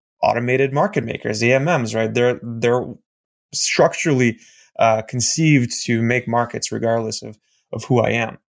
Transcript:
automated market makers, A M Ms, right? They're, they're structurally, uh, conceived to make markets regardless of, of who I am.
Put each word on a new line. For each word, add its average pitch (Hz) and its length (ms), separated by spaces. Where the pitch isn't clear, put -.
automated 127 520
market 156 300
makers, 110 380
A 120 120
M 131 100
Ms, 131 300
right? 113 180
They're, 120 300
they're 120 420
structurally, - 840
uh, 110 240
conceived 131 720
to 117 180
make 117 260
markets 120 420
regardless 113 520
of, 113 160
of 120 120
who 123 160
I 113 100
am. 113 280